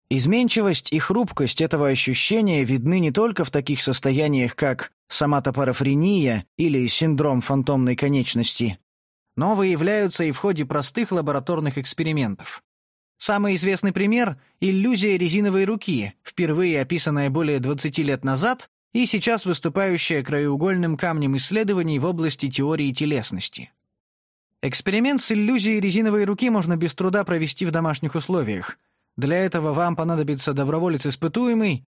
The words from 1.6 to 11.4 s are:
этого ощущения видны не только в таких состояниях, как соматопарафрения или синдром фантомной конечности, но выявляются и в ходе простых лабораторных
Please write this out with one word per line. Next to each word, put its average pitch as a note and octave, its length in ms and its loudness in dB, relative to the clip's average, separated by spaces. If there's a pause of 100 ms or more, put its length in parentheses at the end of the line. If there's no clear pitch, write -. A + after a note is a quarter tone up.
этого D#3 260 2
ощущения C#3+ 800 2
видны C3+ 340 2
не D#3+ 120 2
только G3+ 340 0
в - 60 -8
таких C#3+ 300 -2
состояниях, C3+ 720 0
как - 360 -2 (160)
соматопарафрения C#3 1400 2 (120)
или C#3 300 2
синдром C#3+ 540 2
фантомной C3 540 2
конечности, A#2+ 840 0 (560)
но F#3 200 0
выявляются F#3+ 680 0
и D3+ 80 0
в C3 60 -6
ходе F3 280 0
простых D3 460 -2
лабораторных D3 680 -2